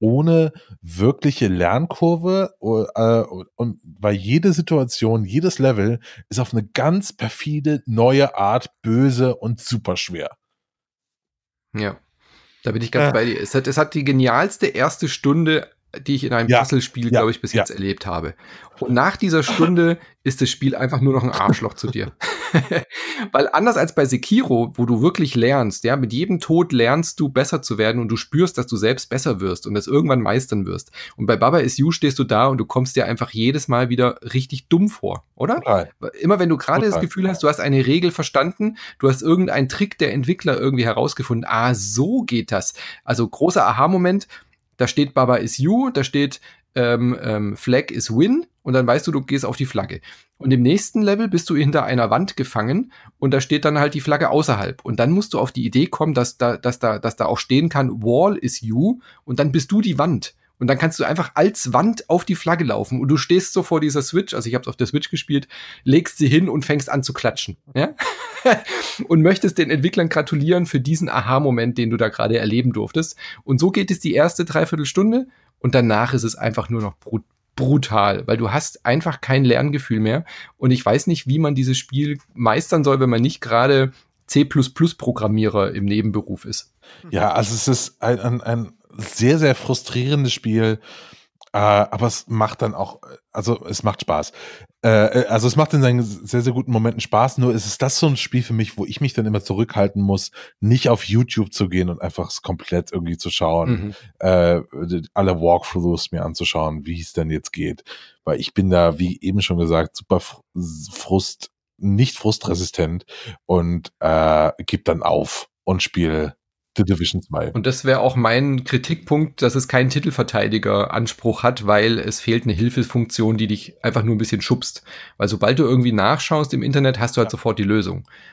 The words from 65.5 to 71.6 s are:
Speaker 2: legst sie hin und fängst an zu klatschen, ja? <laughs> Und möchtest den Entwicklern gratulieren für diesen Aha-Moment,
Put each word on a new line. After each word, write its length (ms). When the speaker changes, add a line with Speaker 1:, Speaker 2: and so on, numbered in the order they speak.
Speaker 2:
legst 320
sie 100
hin 220
und 160
fängst 240
an 120
zu 120
klatschen, 440
ja? 220
<laughs> 640
Und 140
möchtest 360
den 120
Entwicklern 400
gratulieren 560
für 140
diesen 300
Aha-Moment, 680